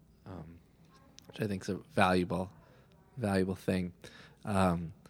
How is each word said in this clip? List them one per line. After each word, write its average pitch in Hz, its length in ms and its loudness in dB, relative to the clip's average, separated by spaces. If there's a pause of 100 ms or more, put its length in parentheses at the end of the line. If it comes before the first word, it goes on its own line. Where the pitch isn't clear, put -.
(260)
um, 85 320 -16 (720)
which - 140 -8
I 110 60 0
think 98 160 -4
is - 60 -8
a 92 60 -4 (180)
valuable, 92 560 2 (680)
valuable 95 380 0
thing. 92 360 -2 (540)
Um, 90 480 2 (160)